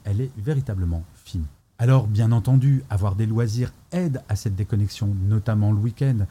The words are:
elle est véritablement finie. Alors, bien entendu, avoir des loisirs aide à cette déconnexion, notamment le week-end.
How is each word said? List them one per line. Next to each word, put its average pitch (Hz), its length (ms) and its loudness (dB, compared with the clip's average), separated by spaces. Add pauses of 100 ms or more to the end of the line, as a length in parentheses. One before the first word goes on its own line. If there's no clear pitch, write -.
elle 101 180 -2
est 135 160 -6
véritablement 101 680 -4 (100)
finie. - 340 -8 (300)
Alors, 123 300 4
bien 110 240 2
entendu, 131 580 2
avoir 98 280 0
des 110 80 0
loisirs 117 480 -2 (180)
aide 170 380 -2
à 104 80 -2
cette 101 180 -4
déconnexion, 101 580 -2 (140)
notamment 107 460 2
le 104 60 2
week-end. 117 400 0 (120)